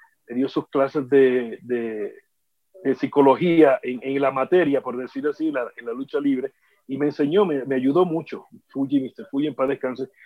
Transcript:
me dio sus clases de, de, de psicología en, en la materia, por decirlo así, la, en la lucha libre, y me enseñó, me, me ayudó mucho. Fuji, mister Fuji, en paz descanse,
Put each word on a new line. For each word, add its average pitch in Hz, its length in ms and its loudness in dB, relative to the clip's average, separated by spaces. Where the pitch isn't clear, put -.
me 120 80 -12
dio 135 120 0
sus - 200 -6
clases 135 420 -2
de, 127 540 4
de, 113 500 -6
de 135 120 0
psicología 143 840 4
en, 127 220 -6
en 135 180 -2
la 135 100 2
materia, 135 500 2
por 123 160 -8
decirlo 135 340 -6
así, 156 180 -4
la, 127 260 -6
en 117 120 -20
la 117 60 -6
lucha 135 260 -6
libre, 135 320 -2
y 135 100 -6
me 147 100 0
enseñó, 151 380 2
me, 143 200 -2
me 135 100 -2
ayudó 139 300 2
mucho. 160 400 -6
Fuji, 135 320 -2
mister 120 320 -8
Fuji, 143 160 -2
en 143 80 -6
paz 135 140 -2
descanse, 131 400 -6